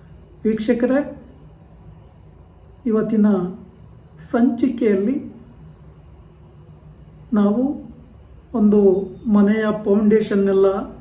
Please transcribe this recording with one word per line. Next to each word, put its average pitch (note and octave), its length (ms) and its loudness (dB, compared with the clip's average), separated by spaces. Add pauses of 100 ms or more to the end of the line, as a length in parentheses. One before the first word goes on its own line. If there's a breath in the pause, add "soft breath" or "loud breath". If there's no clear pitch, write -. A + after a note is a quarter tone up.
(460 loud breath)
ವೀಕ್ಷಕರೇ, B3 560 -2 (1900)
ಇವತ್ತಿನ G#3+ 360 0 (1040)
ಸಂಚಿಕೆಯಲ್ಲಿ A#3+ 840 0 (2250)
ನಾವು G#3+ 240 0 (960)
ಒಂದು G#3 180 4 (580)
ಮನೆಯ G#3+ 300 2 (180)
ಫೌಂಡೇಶನ್ನೆಲ್ಲ G3+ 840 2 (320)